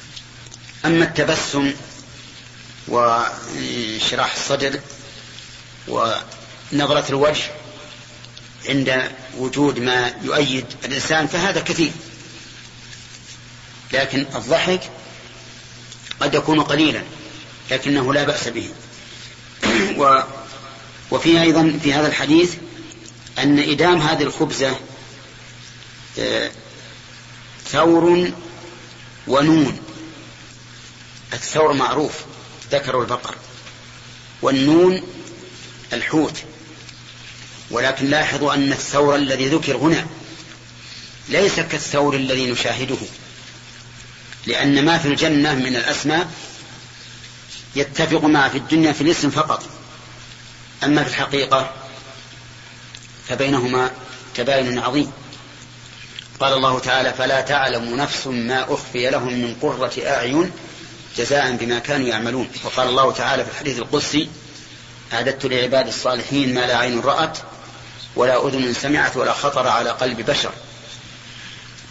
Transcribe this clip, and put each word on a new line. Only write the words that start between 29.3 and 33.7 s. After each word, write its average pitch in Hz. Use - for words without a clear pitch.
الثور 147
معروف 131
ذكر 139
البقر، 117